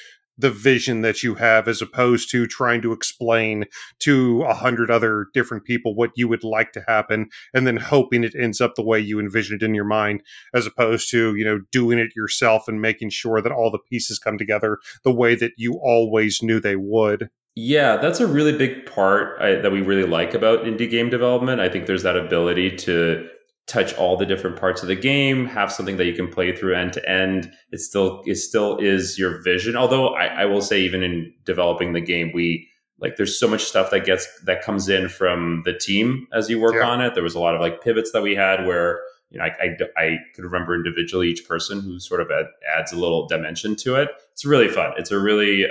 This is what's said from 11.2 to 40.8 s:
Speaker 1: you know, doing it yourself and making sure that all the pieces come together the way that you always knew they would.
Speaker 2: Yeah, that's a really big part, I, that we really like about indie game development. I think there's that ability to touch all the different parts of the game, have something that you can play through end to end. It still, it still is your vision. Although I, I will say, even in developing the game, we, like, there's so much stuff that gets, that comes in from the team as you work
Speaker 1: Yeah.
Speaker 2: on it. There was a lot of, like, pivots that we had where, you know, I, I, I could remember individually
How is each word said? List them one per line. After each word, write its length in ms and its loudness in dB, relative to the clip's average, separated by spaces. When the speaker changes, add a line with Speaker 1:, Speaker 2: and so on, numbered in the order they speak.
Speaker 1:
you 100 -2
know, 140 0
doing 280 2
it 160 -2
yourself 520 0
and 140 -4
making 300 -2
sure 280 -2
that 120 -2
all 180 2
the 80 -4
pieces 400 -6
come 200 -4
together 420 -2
the 100 4
way 220 4
that 220 -2
you 160 -4
always 580 2
knew 180 2
they 180 0
would. 520 0
Speaker 2:
Yeah, 440 2
that's 240 0
a 40 4
really 320 2
big 300 -2
part, 520 0
I, 160 4
that 180 0
we 80 0
really 260 2
like 260 0
about 300 2
indie 260 -2
game 200 0
development. 520 0
I 80 2
think 160 -6
there's 180 0
that 140 2
ability 600 0
to 500 0
touch 280 -2
all 220 2
the 80 0
different 340 -4
parts 220 -2
of 60 -8
the 80 0
game, 500 0
have 260 -2
something 260 -6
that 80 2
you 80 0
can 160 -4
play 260 -2
through 200 -2
end 180 -2
to 160 -6
end. 420 0
It 80 -8
still, 460 -2
it 100 -2
still 440 -2
is 400 0
your 240 -2
vision. 320 0
Although 400 2
I, 120 0
I 180 -2
will 160 2
say, 200 2
even 220 0
in 280 -4
developing 480 0
the 80 -2
game, 320 -2
we, 340 -2
like, 180 -6
there's 220 -2
so 80 2
much 160 0
stuff 280 0
that 140 2
gets, 220 0
that 180 -2
comes 260 -2
in 200 2
from 540 -2
the 140 -2
team 560 -2
as 160 -2
you 100 0
work 160 4
Speaker 1:
Yeah. 120 2
Speaker 2:
on 140 0
it. 140 0
There 80 0
was 120 -4
a 40 -4
lot 160 2
of, 60 0
like, 200 -2
pivots 300 0
that 120 0
we 120 0
had 300 2
where, 340 0
you 80 -18
know, 80 -4
I, 60 -2
I, 80 0
I 120 0
could 80 -18
remember 320 -4
individually 540 -2